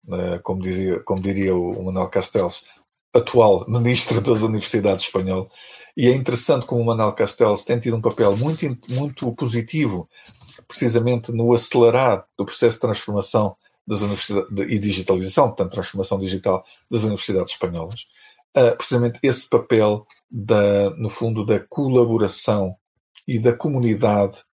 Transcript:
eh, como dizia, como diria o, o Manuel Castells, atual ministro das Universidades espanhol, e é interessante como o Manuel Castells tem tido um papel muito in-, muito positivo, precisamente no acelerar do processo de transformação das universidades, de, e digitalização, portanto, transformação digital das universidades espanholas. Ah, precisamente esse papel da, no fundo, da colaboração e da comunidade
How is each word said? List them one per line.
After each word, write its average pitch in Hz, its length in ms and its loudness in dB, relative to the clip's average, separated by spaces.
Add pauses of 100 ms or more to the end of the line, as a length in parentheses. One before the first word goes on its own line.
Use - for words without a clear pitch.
eh, 90 340 -6
como 95 180 -6
dizia, 92 380 -2
como 95 220 -4
diria 95 340 0
o, 87 160 -2
o 92 140 -8
Manuel 92 240 -4
Castells, - 560 -2 (460)
atual 110 560 4
ministro 117 540 0
das 110 200 2
Universidades 104 640 0
espanhol, 95 440 -4 (480)
e 123 100 4
é 123 40 6
interessante 127 540 0
como 120 160 -2
o 113 40 0
Manuel 110 280 2
Castells 104 500 0
tem 120 160 0
tido 113 180 -2
um 110 40 -4
papel 107 360 2
muito 156 280 -2
in-, 127 140 -6 (100)
muito 135 440 -4
positivo, 117 760 -4 (600)
precisamente 117 640 0
no 117 200 2
acelerar 120 760 4 (120)
do 101 80 -2
processo 113 320 0
de - 40 -8
transformação 104 720 -2 (320)
das 104 140 -2
universidades, 101 520 -4
de, 98 100 -4
e 110 160 -2
digitalização, 95 680 0
portanto, 98 240 -4
transformação 98 480 -6
digital 95 440 -2 (260)
das 117 140 -2
universidades 98 500 -2
espanholas. 87 540 -8 (480)
Ah, 120 160 6
precisamente 120 520 -2
esse 131 260 0
papel 107 560 2 (240)
da, 101 640 2
no 110 180 -6
fundo, 110 360 -4
da 107 140 2
colaboração 113 1160 0 (520)
e 123 120 -2
da 117 140 4
comunidade 113 880 0 (100)